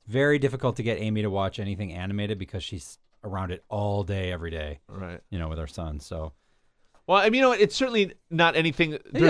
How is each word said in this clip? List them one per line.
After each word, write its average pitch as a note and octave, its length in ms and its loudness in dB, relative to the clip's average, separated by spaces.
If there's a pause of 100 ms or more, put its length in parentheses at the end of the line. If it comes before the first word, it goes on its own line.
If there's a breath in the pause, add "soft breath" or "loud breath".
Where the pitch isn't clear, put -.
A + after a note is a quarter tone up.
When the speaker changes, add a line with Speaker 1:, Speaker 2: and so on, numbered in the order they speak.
Speaker 1:
very C#3 320 2
difficult C3 360 0
to A#2 80 -6
get A2 160 -2
Amy G#2+ 220 0
to G#2+ 80 -2
watch F#2+ 280 -2
anything G2 360 -6
animated G2+ 440 -4
because F#2 260 -8
she's - 360 -12 (240)
around F#2+ 280 -6
it F#2 180 -10
all G#2 340 -2
day, F#2 280 -2
every E2+ 200 -6
day. D2+ 280 -8 (100)
Speaker 2:
Right. F#2+ 400 -12
Speaker 1:
You F#2+ 100 -6
know, E2 80 -4
with D#2 120 -6
our D2+ 80 -6
son, D#2 340 -8
so. D#2 320 -10 (760)
Speaker 2:
Well, F#3 100 6
I G3+ 80 6
mean, A3 100 4
you C4 60 4
know, B3+ 100 6
it's G#3 240 4
certainly A#3 380 2 (160)
not E3 260 4
anything. D#3+ 360 2
Speaker 1:
Maybe - 100 -8 (100)
Speaker 2:
There's E3 180 4